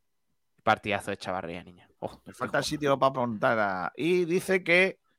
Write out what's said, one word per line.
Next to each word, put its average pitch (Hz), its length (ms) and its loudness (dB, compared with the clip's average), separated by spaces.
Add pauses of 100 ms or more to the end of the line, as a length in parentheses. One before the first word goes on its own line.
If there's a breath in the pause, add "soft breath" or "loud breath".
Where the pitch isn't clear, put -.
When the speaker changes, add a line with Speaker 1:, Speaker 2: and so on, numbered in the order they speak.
(640)
Speaker 1:
Partidazo 104 480 0
de 98 60 -4
Chavarría, 87 460 -6
niño. 87 240 -20 (120)
Oh, - 260 -12
Speaker 2:
Me 98 80 -16
falta 127 260 -4
el 139 40 0
sitio 147 340 0
para 135 120 4
apuntar 120 500 0
a... 95 360 -2
y 180 300 0
dice 180 380 0
que 175 360 2 (200)